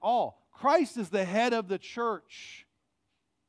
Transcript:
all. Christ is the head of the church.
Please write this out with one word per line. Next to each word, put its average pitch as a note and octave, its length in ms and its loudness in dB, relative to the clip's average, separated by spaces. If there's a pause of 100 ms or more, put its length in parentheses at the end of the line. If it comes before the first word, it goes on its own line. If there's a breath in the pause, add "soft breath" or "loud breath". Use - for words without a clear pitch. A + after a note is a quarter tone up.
all. G3+ 500 0
Christ C#4+ 460 2
is F#3+ 120 -6
the F#3+ 140 0
head A3 300 2
of G#3+ 160 -2
the F#3+ 100 -2
church. - 880 -6 (800)